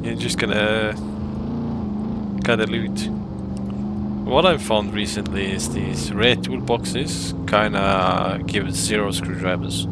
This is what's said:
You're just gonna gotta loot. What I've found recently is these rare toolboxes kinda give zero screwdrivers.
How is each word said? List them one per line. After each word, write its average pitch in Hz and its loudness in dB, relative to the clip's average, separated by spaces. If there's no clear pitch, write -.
You're 113 -2
just 117 -2
gonna 107 2
gotta 110 4
loot. - -2
What 139 6
I've 165 4
found 104 2
recently 101 -2
is 92 -2
these 73 -2
rare 117 4
toolboxes - -2
kinda 98 2
give 98 0
zero 104 0
screwdrivers. 90 -2